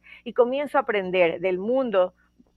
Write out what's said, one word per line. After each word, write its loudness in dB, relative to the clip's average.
y -12
comienzo 0
a 4
aprender 0
del -2
mundo -2